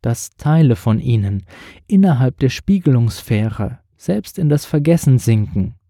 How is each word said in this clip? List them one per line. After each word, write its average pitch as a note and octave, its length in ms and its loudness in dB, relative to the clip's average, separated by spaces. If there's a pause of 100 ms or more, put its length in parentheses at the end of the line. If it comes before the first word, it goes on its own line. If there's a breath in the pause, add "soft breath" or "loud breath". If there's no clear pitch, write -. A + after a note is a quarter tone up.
Dass - 340 -6
Teile D3 400 2
von A2 240 -2
ihnen G2+ 440 -2 (420 loud breath)
innerhalb D#3+ 520 2
der C3 120 0
Spiegelungssphäre A#2 1300 -2 (160)
selbst - 420 -6
in D#3+ 100 0
das D3 160 0
Vergessen D3 540 2
sinken A2+ 560 -2 (160)